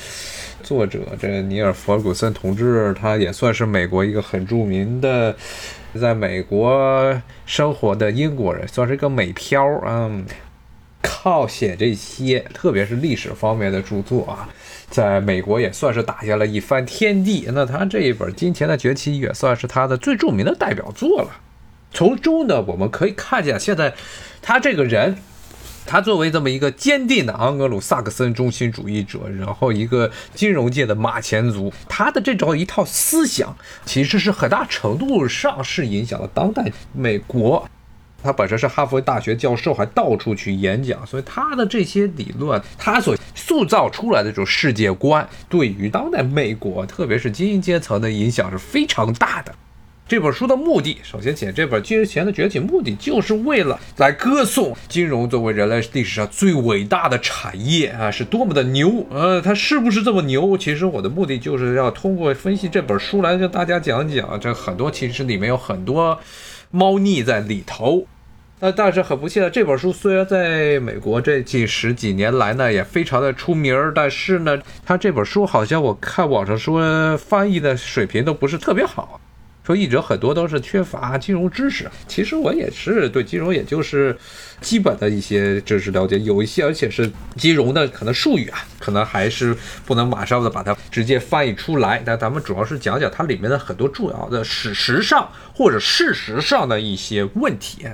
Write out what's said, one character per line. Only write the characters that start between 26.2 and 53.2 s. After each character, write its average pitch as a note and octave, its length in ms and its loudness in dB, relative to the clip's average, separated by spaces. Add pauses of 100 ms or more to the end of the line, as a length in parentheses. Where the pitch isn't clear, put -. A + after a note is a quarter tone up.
这 D#3+ 80 2
么 C#3 120 2
一 C3 80 -2
个 C#3 120 2
坚 C4 380 0
定 A3+ 160 4
的 A2 80 -2
盎 A#2+ 240 0
格 C#3 100 2
鲁 G#2+ 140 -2
萨 C3 220 0
克 G#2 80 -6
森 B2 240 0
中 B2 180 0
心 A#2+ 180 -2
主 - 160 -8
义 G#2 160 -2
者， - 180 -10 (180)
然 G2 160 -6
后 B2 180 2
一 G#2+ 140 0
个 A#2 240 2 (240)
金 G#3 180 2
融 B2 180 2
界 C3 140 0
的 A2+ 100 0
马 A2 240 -2
前 A2+ 320 0
卒， G2 220 -4 (160)
他 A#3+ 220 0
的 D4+ 100 0
这 B3 160 0
种 D#3 200 2
一 E3 80 -2
套 F#3 200 -2
思 - 420 0
想 - 300 -4 (300)
其 C3+ 180 0
实 G3 140 2
是 F#3+ 120 2
很 C3+ 200 0
大 - 160 2
程 A2 320 -2
度 A3 280 2
上 C#3 380 -2
是 D3 220 -4
影 G2+ 180 -2
响 - 160 -6
了 - 140 -6
当 G3 180 2
代 G#3 180 -2 (220)
美 A#2+ 260 0
国。 A#2+ 480 2 (560)
他 C#3 100 0
本 G#2 140 0
身 G#2+ 120 0
是 C3+ 80 2
哈 C#3+ 180 0
佛 C3+ 160 0
大 C3 180 0
学 G#2+ 160 -2
教 A#2+ 200 0
授， C#3+ 180 0
还 G#2+ 140 0
到 A#2+ 300 0
处 G#2+ 180 -2
去 G2 180 -4
演 G2 300 0
讲， A#2+ 240 -6
所 C3 120 -8
以 C3+ 60 -4
他 D4 300 -4
的 B3 100 0
这 A3 200 0
些 G3+ 240 0
理 D3+ 280 -8
论， B2+ 240 0 (160)
他 A3 240 0
所 - 160 2 (160)
塑 D4+ 320 0
造 D#3 240 4
出 A3+ 220 -4
来 B2 140 4
的 G#2+ 40 -2
这 G#2+ 60 -4
种 G2 100 -2
世 - 280 2
界 G#2 200 2
观， C#3+ 340 2 (220)
对 D#3 200 4
于 G2 200 -2
当 B3+ 220 -2
代 F4 100 0
美 C3 320 0
国， F#2+ 320 -4
特 D#3+ 220 -6
别 A2+ 100 0
是 A#2+ 140 -2
精 F3 180 0
英 G3 140 2
阶 F3 180 2
层 G#2+ 180 -2
的 A2 120 0
影 G#2+ 200 2
响 G#2 200 0
是 F#2 80 -6
非 D4 260 0
常 A2+ 300 0
大 - 280 -2
的。 - 120 -16 (540)
这 A#3 100 2
本 D3+ 140 2
书 B3 160 -2
的 C4 80 4
目 D4 240 2
的， D3 240 -4
首 A2 160 -12
先 B2+ 120 -2
讲 G2+ 220 -6
这 D#3 120 0
本 A2+ 180 0
《金 A3 200 2
钱 F3 220 -2
的 G#3 60 0
崛 G3 160 0
起》， G3+ 140 -2
目 D4+ 200 2
的 B2+ 140 -2
就 C4+ 240 0